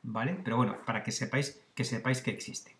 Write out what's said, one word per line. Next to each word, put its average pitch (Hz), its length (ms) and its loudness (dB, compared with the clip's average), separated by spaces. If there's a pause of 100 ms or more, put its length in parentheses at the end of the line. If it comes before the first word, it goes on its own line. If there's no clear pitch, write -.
¿vale? 123 400 0
Pero 117 140 2
bueno, 107 300 4
para 110 160 0
que 113 100 -2
sepáis, - 480 -2 (140)
que 135 100 0
sepáis 123 380 2
que - 80 0
existe. - 500 -8